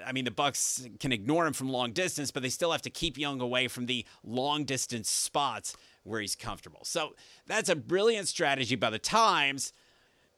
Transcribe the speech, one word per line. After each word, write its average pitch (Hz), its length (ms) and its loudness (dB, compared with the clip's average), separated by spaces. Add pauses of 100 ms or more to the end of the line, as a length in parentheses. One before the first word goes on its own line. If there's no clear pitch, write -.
I 120 60 -8
mean, 131 140 -2
the 120 80 -2
Bucks 127 560 0 (100)
can 139 140 0
ignore 139 340 2
him 151 60 0
from 131 160 -4
long 123 240 -2
distance, 151 400 -2
but 135 100 -6
they 127 60 -2
still 165 240 2
have 147 100 0
to - 80 -8
keep - 260 -4
Young 143 240 -2
away 123 280 2
from 123 180 -4
the 123 180 -2 (200)
long-distance 127 840 -2
spots - 680 -2 (260)
where 107 180 -4
he's 101 140 -2
comfortable. 95 480 -12
So 156 320 -4 (320)
that's 208 220 0
a 180 80 4
brilliant 190 500 2
strategy 135 480 2
by 113 160 2
the 110 80 -4
Times, 160 760 2 (640)